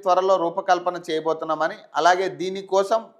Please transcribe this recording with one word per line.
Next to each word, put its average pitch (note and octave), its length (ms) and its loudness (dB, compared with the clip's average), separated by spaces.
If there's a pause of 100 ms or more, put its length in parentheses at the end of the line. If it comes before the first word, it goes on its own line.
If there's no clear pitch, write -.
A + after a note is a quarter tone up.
త్వరలో F#3+ 340 2
రూపకల్పన F3 600 0 (140)
చేయబోతున్నామని, D#3+ 680 -2 (160)
అలాగే F3+ 340 4
దీనికోసం F#3+ 720 -2 (200)